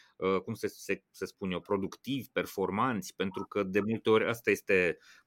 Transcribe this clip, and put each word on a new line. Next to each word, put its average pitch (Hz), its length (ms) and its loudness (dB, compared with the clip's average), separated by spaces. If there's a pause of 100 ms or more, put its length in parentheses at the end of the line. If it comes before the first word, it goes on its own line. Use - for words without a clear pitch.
(180)
uh, 95 240 0
cum 117 120 -8
se, 104 140 -4
se, - 440 -6
se - 140 -10
spune 92 280 -6
eu, 85 60 -2
productivi, 101 720 -4
performanți, 95 840 -2
pentru 95 300 -4
că 101 180 -2
de 95 160 0
multe 107 300 0
ori 110 180 6
asta 117 220 0
este 92 480 4 (300)